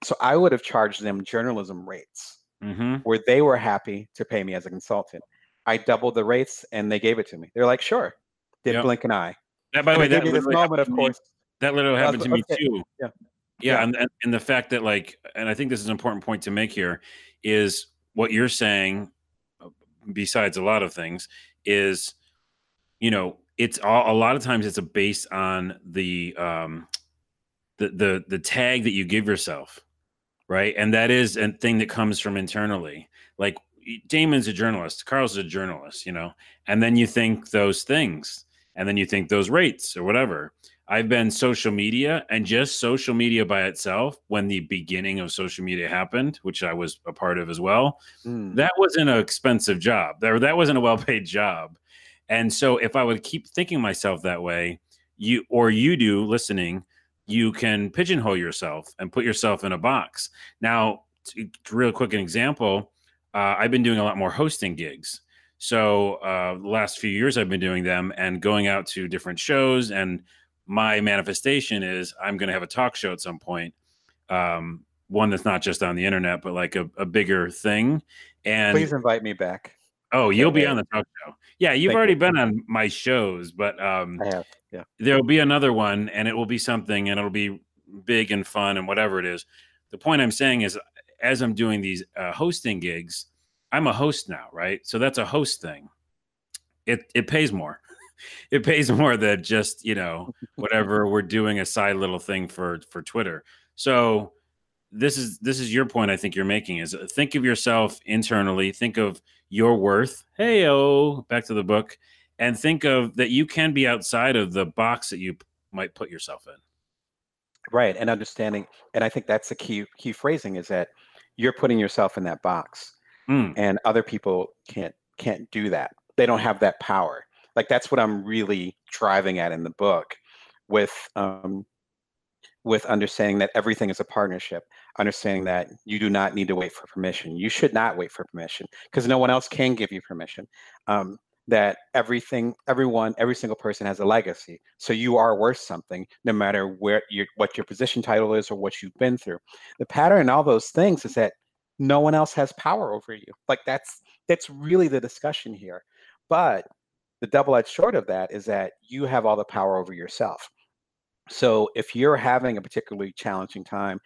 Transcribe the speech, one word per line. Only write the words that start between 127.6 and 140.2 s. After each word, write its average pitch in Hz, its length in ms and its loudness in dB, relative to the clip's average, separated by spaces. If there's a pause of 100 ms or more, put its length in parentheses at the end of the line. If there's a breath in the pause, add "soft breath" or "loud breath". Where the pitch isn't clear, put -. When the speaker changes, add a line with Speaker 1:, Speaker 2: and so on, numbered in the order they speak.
Speaker 1:
that's 123 200 2
what 131 120 2
I'm 104 220 0
really 101 540 -2 (140)
driving 98 480 2
at 85 140 0
in 82 100 -6
the 82 80 -8
book 92 420 0 (540 soft breath)
with, 104 260 2 (220)
um, 95 500 -6 (1000 soft breath)
with 110 200 2
understanding 101 540 0
that 98 160 2
everything 110 340 0
is 95 120 -6
a - 20 -6
partnership, 92 600 -4 (360 soft breath)
understanding 98 460 -2
that 90 240 -2 (160)
you 107 120 -4
do 104 120 0
not 98 260 2
need 98 140 0
to 92 60 0
wait 90 180 -4
for - 140 -18
permission. 90 500 -6
You 95 120 -2
should 139 240 0
not 113 240 0
wait 87 140 -6
for - 140 -14
permission 85 420 -12 (240 loud breath)
'cause 123 160 0
no 131 100 4
one 127 120 4
else 127 180 2
can 127 260 0
give 110 180 -4
you 95 100 -10
permission. 85 460 -14 (400 loud breath)